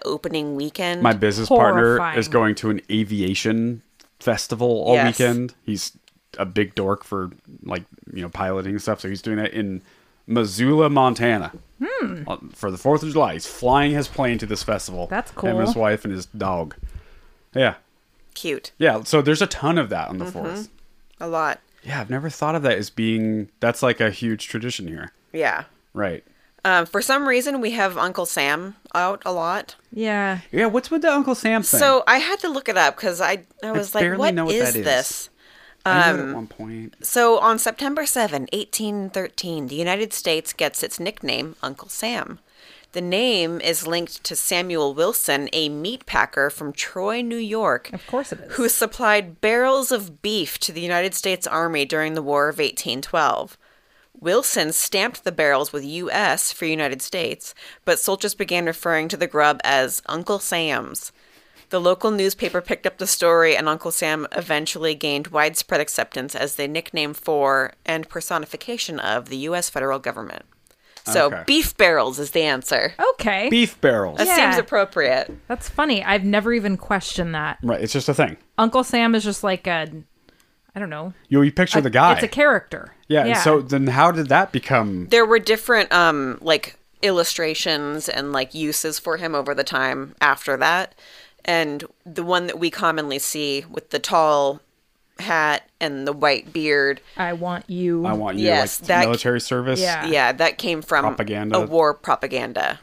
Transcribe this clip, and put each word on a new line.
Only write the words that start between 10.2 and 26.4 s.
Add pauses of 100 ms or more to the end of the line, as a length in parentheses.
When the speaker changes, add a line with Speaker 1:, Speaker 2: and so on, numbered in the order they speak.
Speaker 2:
Missoula,
Montana. (320)
Speaker 3:
Hmm.
Speaker 2:
Uh, (160)
for
the
fourth
of
July,
he's
flying
his
plane
to
this
festival.
Speaker 3:
That's
Speaker 2:
Him
and
his
Speaker 3:
cool.
Speaker 2:
wife
and
his
dog. (800)
Yeah. (580)
Speaker 1:
Cute.
Speaker 2:
Yeah,
so
there's
a
ton
of
that
on
the
Speaker 1:
Mm-hmm.
Speaker 2:
fourth. (500)
Speaker 1:
A
lot. (240)
Speaker 2:
Yeah,
I've
never
thought
of
that
as
being, (100)
that's,
like,
a
huge
tradition
here. (220)
Speaker 1:
Yeah. (280)
Speaker 2:
Right. (420)